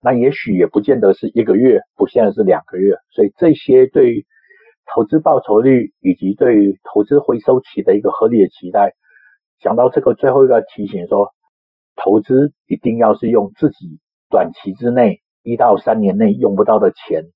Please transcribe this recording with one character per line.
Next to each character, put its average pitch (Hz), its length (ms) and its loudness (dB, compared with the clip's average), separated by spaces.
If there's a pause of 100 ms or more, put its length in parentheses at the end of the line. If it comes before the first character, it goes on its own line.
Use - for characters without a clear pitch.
那 123 120 0
也 123 160 0
许 107 260 -6
也 87 80 2
不 104 160 -4
见 127 180 0
得 98 140 2
是 - 220 -6
一 113 80 0
个 107 120 0
月， 120 260 2 (140)
不 101 120 -2
见 117 180 0
得 98 80 -2
是 110 80 -4
两 92 240 0
个 90 140 -12
月。 98 160 2 (160)
所 - 120 -2
以 101 140 -2
这 165 160 2
些 131 320 4
对 131 240 2
于 117 160 -6 (680)
投 117 120 -2
资 156 160 -2
报 147 200 0
酬 107 200 0
率 123 320 2 (100)
以 95 140 -2
及 95 180 -4
对 120 220 0
于 101 240 2 (120)
投 104 120 0
资 143 160 2
回 123 200 -2
收 - 220 0
期 - 220 -12
的 98 120 2
一 104 60 -2
个 - 80 -2
合 - 180 -2
理 113 140 2
的 92 60 4
期 90 240 -14
待， - 240 0 (640)
讲 104 160 -4
到 123 140 2
这 110 120 -2
个 120 140 0
最 135 160 0
后 135 120 4
一 131 40 4
个 117 160 2
提 - 240 -12
醒 87 180 -10
说， 101 240 -2 (680)
投 107 240 0
资 131 320 0 (140)
一 - 120 -8
定 113 200 -6
要 107 160 2
是 - 160 -4
用 202 260 -2
自 151 140 0
己 80 300 -14 (320)
短 87 220 -2
期 95 200 -12
之 120 160 -6
内， 120 300 0 (240)
一 117 120 -6
到 113 220 2
三 110 240 -4
年 98 160 0
内 107 140 0
用 127 240 -2
不 202 80 0
到 107 160 2
的 - 100 2
钱 - 360 -8 (100)